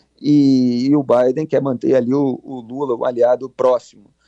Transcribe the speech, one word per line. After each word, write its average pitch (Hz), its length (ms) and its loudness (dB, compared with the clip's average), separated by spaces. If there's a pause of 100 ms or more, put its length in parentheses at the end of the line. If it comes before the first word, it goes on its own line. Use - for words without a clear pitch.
(200)
e, 135 680 2
e 147 80 2
o 143 80 0
Biden 123 420 0
quer 135 140 -2
manter 135 340 -2
ali 127 200 0
o, 139 280 -2
o 131 180 -14
Lula, 123 360 -8
o 123 80 -6
aliado 123 440 0
próximo. 123 640 -4 (160)